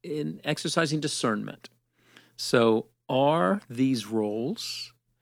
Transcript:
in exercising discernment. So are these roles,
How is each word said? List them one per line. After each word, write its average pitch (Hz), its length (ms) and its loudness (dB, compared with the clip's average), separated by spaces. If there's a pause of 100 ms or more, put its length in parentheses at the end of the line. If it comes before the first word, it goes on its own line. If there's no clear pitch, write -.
in 156 400 -6
exercising 156 560 -2
discernment. 107 720 -4 (680)
So 117 500 4 (220)
are 165 600 4
these 123 360 0
roles, 110 880 -4 (280)